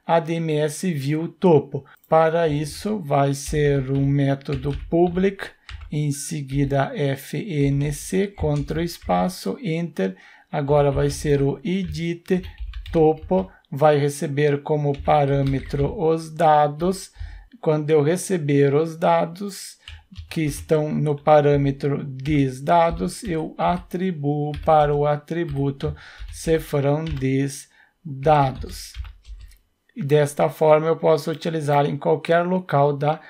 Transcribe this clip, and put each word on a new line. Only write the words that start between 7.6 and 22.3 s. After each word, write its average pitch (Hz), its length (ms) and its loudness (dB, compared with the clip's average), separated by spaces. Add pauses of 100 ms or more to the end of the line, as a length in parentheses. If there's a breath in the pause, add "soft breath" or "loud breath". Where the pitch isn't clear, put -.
C, 190 340 -2
Ctrl 151 540 -4
espaço, 180 840 -2
Enter. 175 540 -4 (340 loud breath)
Agora 143 400 2
vai 143 180 0
ser 143 320 0
o 139 220 0
edit 175 800 -4 (500 loud breath)
topo, 165 560 2 (220 loud breath)
vai 151 260 4
receber 143 640 0
como 147 400 -2
parâmetro 139 920 0
os 160 380 -2
dados. 156 800 2 (480 loud breath)
Quando 151 300 0
eu 156 120 6
receber 143 720 2
os 160 220 0
dados 170 800 -2 (500 loud breath)
que 165 140 -4
estão 151 500 0
no 151 220 0
parâmetro 143 920 2
this 135 560 -2